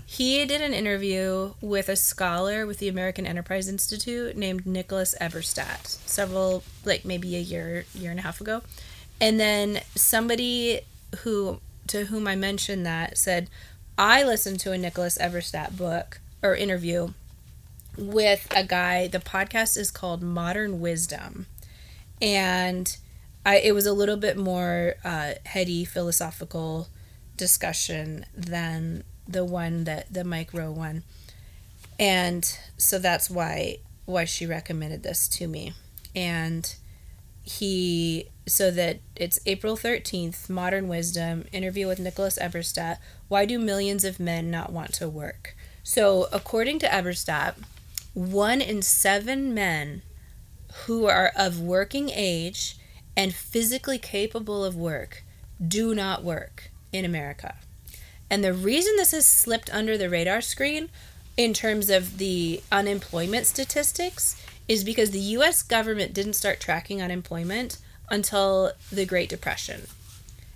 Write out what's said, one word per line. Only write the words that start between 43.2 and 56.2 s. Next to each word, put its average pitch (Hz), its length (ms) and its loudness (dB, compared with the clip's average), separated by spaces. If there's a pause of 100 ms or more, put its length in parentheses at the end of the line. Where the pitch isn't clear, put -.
Why 202 160 6
do 240 140 0
millions 202 460 2
of 185 140 -4
men 170 320 -2
not 165 220 -4
want 165 220 -6
to 170 140 -4
work? 156 460 -10 (280)
So 196 500 6
according 233 480 0
to 285 80 4
Eberstadt, 175 640 0 (600)
one 202 460 2
in 208 220 -2
seven 226 720 2
men 156 480 0 (840)
who 226 200 2
are 185 300 6
of 180 240 2
working 202 520 0
age 180 640 -2 (400)
and 190 180 2
physically 247 640 0
capable 208 640 -4
of 185 120 -2
work 165 460 -6 (440)
do 220 280 2
not 196 300 -2